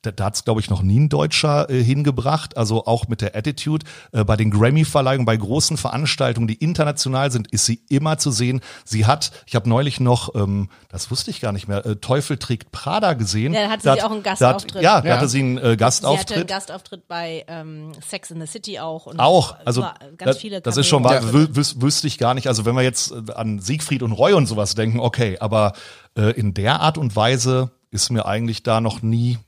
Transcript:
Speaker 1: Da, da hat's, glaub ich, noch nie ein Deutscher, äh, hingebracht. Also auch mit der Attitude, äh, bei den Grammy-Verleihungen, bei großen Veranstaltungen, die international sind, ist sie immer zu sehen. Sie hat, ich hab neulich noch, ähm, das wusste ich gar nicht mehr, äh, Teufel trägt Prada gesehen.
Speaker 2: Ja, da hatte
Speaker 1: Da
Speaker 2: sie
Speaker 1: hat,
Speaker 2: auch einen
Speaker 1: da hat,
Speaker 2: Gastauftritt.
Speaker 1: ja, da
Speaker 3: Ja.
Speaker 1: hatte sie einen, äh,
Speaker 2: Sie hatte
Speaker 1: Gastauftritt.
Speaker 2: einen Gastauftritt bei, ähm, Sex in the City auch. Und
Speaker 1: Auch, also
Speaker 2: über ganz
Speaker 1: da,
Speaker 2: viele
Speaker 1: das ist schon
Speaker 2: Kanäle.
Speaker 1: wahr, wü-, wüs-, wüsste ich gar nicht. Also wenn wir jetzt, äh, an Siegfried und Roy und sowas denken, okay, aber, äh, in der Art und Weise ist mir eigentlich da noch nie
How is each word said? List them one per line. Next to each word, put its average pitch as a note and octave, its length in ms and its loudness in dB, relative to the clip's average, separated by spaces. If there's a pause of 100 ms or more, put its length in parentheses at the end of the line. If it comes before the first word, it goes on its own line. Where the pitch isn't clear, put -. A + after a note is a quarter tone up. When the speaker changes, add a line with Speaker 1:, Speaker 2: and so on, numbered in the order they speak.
Speaker 1:
Da, - 100 -6
da G2 140 -6
hat's, - 200 -4
glaub A2 160 0
ich, - 80 -8
noch F#2+ 120 0
nie G2 200 4
ein D3+ 80 4
Deutscher, D3 600 0
äh, B2+ 140 2
hingebracht. C#3 720 0
Also A2+ 300 -2
auch A#2 240 0
mit A2+ 100 -4
der G2+ 160 -4
Attitude, D3+ 500 -4 (280)
äh, A2 100 2
bei G#2+ 140 2
den G#2+ 120 2
Grammy-Verleihungen, C3 760 2
bei A2+ 100 4
großen A#2+ 400 0
Veranstaltungen, B2 720 0
die A2 80 -2
international C#3+ 760 0
sind, A#2 200 -2
ist - 140 0
sie A#2 240 -2
immer D3+ 280 2
zu C#3+ 140 0
sehen. B2 300 0 (240)
Sie G#2+ 200 0
hat, C#3+ 260 2 (140)
ich - 100 -8
hab A2 120 2
neulich B2+ 320 0
noch, B2 360 0
ähm, G2+ 340 0 (180)
das - 240 -10
wusste D#3+ 200 -6
ich - 100 -8
gar A2 100 -2
nicht G2 160 -8
mehr, G2+ 180 -4
äh, G#2+ 120 -2
Teufel C#3 400 -2
trägt - 340 -6
Prada F#3+ 400 -2
gesehen. A2+ 420 0
Speaker 2:
Ja, G#3+ 100 0
da G#3 80 -2
hatte G#3+ 120 -6
Speaker 1:
Da C#3 120 6
Speaker 2:
sie - 60 0
Speaker 1:
hat, A3 60 -2
Speaker 2:
auch G#3+ 60 -2
einen G#3 100 -6
Speaker 1:
da G3 80 -2
hat, - 80 -6
Speaker 2:
Gastauftritt. B2+ 440 2
Speaker 1:
ja, F#3 180 6
da D3+ 80 -2
Speaker 3:
Ja. - 80 4
Speaker 1:
hatte C#3+ 100 2
sie B2+ 120 0
einen, B2+ 180 0
äh, B2 40 -6
Speaker 2:
Sie B2+ 60 2
hatte A2+ 100 4
Speaker 1:
Gastauftritt. C3 600 2
Speaker 2:
einen E3+ 100 -2
Gastauftritt F#3+ 600 -10
bei, E3+ 380 -8
ähm, D#3 460 -14 (140)
Sex - 220 -12
in E3 100 -12
the D#3+ 60 -10
City F3+ 320 -12
auch. D#3+ 300 -10
Und - 120 -12
Speaker 1:
Auch, C#3+ 360 4 (100)
also A#2+ 160 0
Speaker 2:
über - 140 -6 (200)
ganz C#3 200 0
Speaker 1:
da, - 40 -16
Speaker 2:
viele G3 220 -10
Speaker 1:
das - 160 -2
ist C#3+ 80 2
schon C#3+ 160 4
Speaker 2:
Kanäle. B2+ 240 4
Speaker 1:
wahr, A2+ 160 0
wü-, D#3 140 2
wüs-, C#3 260 -2
wüsste C#3+ 240 0
ich - 140 -4
gar B2 160 2
nicht. C3+ 100 -6
Also A2+ 200 0
wenn A#2+ 100 2
wir B2+ 80 2
jetzt, - 280 -2
äh, A#2 220 -12
an A2 240 -4
Siegfried B2 460 -4
und A2+ 80 0
Roy C#3+ 220 4
und D3+ 120 6
sowas G#2 300 -2
denken, A2+ 240 0
okay, A#2 400 0
aber, G#2+ 340 2 (420)
äh, G#2+ 180 2
in G#2 200 -2
der A#2+ 280 0
Art D#3+ 180 0
und A2+ 160 -2
Weise B2 560 2 (180)
ist - 220 -4
mir A2 160 0
eigentlich A2 340 -2
da A2+ 180 2
noch A2 220 -2
nie A#2 460 0